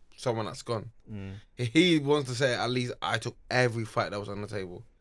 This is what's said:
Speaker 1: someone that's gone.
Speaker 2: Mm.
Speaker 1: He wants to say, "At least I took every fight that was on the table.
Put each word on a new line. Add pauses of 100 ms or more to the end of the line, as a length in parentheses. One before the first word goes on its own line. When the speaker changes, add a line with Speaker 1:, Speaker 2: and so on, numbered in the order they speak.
(180)
Speaker 1:
someone
that's
gone. (200)
Speaker 2:
Mm. (240)
Speaker 1:
He
wants
to
say,
"At
least
I
took (120)
every
fight
that
was
on
the
table. (160)